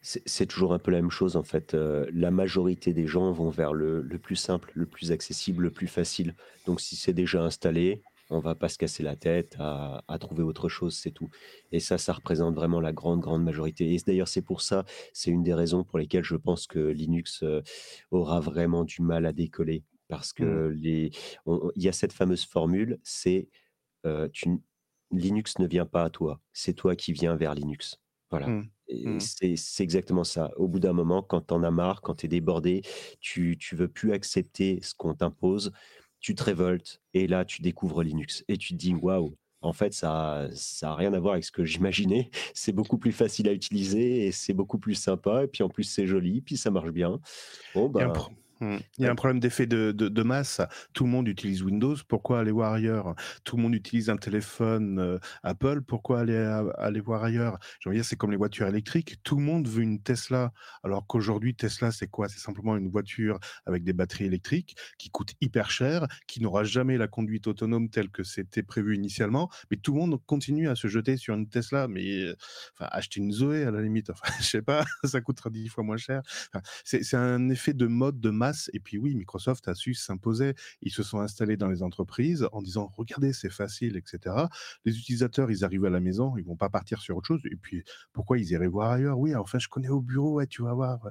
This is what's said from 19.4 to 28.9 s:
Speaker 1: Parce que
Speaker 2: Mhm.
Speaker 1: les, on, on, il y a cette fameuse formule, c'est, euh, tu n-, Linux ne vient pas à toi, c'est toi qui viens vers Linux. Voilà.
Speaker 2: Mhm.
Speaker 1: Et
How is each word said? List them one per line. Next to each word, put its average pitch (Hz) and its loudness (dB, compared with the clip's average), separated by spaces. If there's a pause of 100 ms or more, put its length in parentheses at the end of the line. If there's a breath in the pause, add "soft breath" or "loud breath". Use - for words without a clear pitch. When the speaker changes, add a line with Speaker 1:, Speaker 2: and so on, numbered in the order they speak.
Speaker 1:
Parce 78 -8
que 80 0
Speaker 2:
Mhm. - -2
Speaker 1:
les, 78 0 (340 loud breath)
on, 82 2
on, 85 -2
il 92 -2
y 92 6
a 90 0
cette - 0
fameuse 90 2
formule, 92 2
c'est, - 0 (560 soft breath)
euh, 78 0
tu - -4
n-, 87 2 (500)
Linux 98 0
ne 90 4
vient 87 2
pas 85 2
à 82 2
toi, 78 -4 (140)
c'est - -2
toi 90 2
qui - -6
viens 82 2
vers 76 0
Linux. 73 -8 (300)
Voilà. - -2
Speaker 2:
Mhm. 110 -2 (220)
Speaker 1:
Et 58 -6